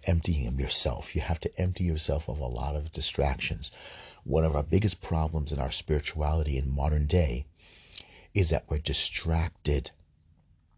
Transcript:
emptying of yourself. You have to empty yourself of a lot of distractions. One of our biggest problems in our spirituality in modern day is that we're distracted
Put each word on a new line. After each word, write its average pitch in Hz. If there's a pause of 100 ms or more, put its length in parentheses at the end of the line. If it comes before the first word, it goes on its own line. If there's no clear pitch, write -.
emptying 82
of 65
yourself. -
You 76
have 82
to -
empty 90
yourself 78
of 73
a 65
lot 64
of 76
distractions. - (520)
One 76
of 78
our 73
biggest 92
problems 80
in 71
our 67
spirituality 76
in 67
modern 73
day 73 (880)
is 92
that 76
we're 78
distracted 80 (880)